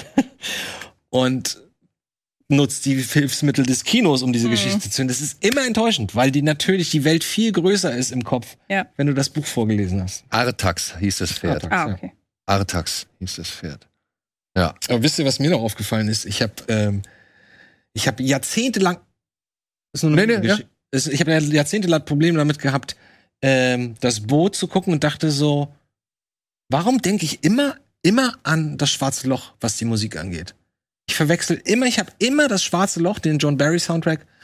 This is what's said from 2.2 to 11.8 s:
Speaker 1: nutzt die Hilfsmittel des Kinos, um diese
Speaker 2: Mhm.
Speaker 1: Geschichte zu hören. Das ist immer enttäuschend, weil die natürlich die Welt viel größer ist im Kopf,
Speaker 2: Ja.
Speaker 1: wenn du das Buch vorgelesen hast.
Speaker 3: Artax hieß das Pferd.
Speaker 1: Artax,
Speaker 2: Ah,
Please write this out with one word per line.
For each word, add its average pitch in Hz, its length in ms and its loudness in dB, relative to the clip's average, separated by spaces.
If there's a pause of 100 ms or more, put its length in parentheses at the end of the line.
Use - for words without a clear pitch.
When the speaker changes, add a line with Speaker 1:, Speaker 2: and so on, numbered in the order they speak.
Speaker 1:
nutzt 143 360 2
die 135 120 0
Hilfsmittel 139 680 0
des 127 200 0
Kinos, 170 380 2
um 127 100 0
diese 117 160 2
Speaker 2:
Mhm. 113 40 2
Speaker 1:
Geschichte 101 380 0
zu - 80 -4
hören. 131 100 -2
Das 127 120 -4
ist - 240 -8
immer 262 220 2
enttäuschend, 220 500 0
weil 131 160 4
die 139 100 2
natürlich 156 480 0
die 147 140 0
Welt 160 180 2
viel 220 300 0
größer 185 440 2
ist 127 140 -4
im 123 140 -4
Kopf, - 320 -4 (120)
Speaker 2:
Ja. 196 180 -2 (100)
Speaker 1:
wenn 143 100 0
du 143 80 2
das 135 160 -2
Buch 151 160 -6
vorgelesen 104 560 0
hast. 92 280 -8
Speaker 3:
Artax 110 680 -2
hieß 95 200 0
das 85 140 -4
Pferd. 82 320 -4
Speaker 1:
Artax, 82 120 -4
Speaker 2:
Ah, 160 120 0